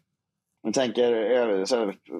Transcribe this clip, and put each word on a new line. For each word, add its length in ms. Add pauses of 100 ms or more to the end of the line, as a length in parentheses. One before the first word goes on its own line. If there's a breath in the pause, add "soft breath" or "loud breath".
(640)
Man 100
tänker, 600
eh, 320
så 280 (280)